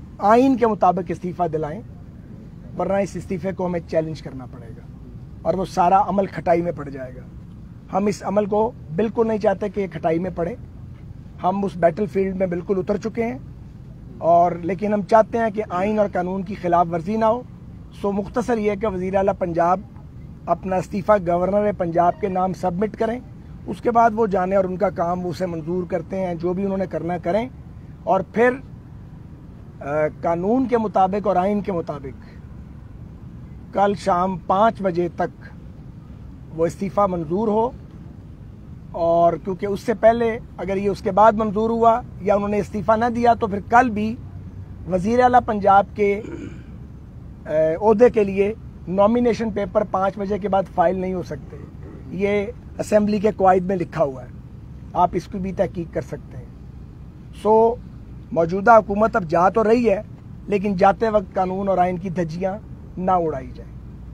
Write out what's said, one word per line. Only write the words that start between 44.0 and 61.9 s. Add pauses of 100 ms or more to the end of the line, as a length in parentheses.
वज़ीर
आला
पंजाब
के,
अ,
ओहदे
के
लिए (360)
nomination
paper
पाँच
बजे
के
बाद
file
नहीं
हो
सकते। (600)
ये (280)
assembly
के
quaid
में
लिखा
हुआ
है, (640)
आप
इसकी
भी
तहकीक
कर
सकते
हैं।
सो (540)
मौजूदा
हुकूमत
अब
जा
तो
रही
है, (440)
लेकिन
जाते
वक्त
कानून
और
आइन